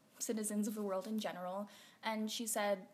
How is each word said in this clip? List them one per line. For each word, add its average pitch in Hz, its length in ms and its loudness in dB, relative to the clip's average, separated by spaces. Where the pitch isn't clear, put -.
citizens 214 500 0
of 208 60 -2
the 214 80 -2
world 190 260 0
in 220 120 -2
general. 180 500 -4
And 220 260 0
she 226 180 -2
said 202 320 4